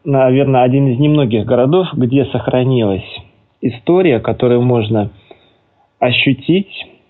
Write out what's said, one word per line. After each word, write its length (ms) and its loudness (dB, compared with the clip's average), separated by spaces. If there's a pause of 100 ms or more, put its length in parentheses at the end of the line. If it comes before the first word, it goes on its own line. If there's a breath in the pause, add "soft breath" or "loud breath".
наверное, 580 2
один 240 2
из 120 0
немногих 460 0
городов, 480 2
где 320 0
сохранилась 800 -2 (560)
история, 580 0
которую 440 0
можно 480 0 (880 soft breath)
ощутить 880 -2 (220)